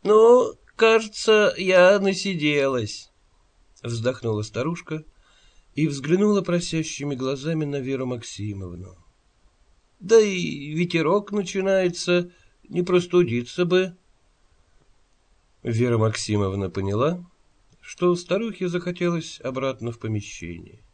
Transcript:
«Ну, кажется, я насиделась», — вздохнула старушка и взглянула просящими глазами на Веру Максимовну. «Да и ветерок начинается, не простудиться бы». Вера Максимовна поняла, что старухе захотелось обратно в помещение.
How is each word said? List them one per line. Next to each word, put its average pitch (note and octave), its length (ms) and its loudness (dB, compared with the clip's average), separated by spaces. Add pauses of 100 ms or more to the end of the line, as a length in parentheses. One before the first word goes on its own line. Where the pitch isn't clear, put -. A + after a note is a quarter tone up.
«Ну, A3+ 520 6 (200)
кажется, A3 800 4
я F#3 420 6
насиделась», — D3 1080 -2 (720)
вздохнула A#2 580 -4
старушка D#3 640 -8 (720)
и D3+ 120 0
взглянула F3+ 540 0
просящими D#3+ 760 -4
глазами C#3 480 -4
на C#3+ 160 -4
Веру C3 260 -4
Максимовну. F#2+ 920 -10 (1000)
«Да A3 200 6
и D#3 540 0
ветерок F3 580 0
начинается, F#3 1000 0 (360)
не E3+ 140 -4
простудиться F3 840 0
бы». F3+ 320 0 (1700)
Вера A#2+ 340 0
Максимовна G2+ 720 0
поняла, A2 540 -2 (580)
что F3 340 0
старухе F#3 540 -4
захотелось F3 720 -4
обратно B2+ 500 -6
в A2+ 80 -14
помещение. F2 840 -8 (120)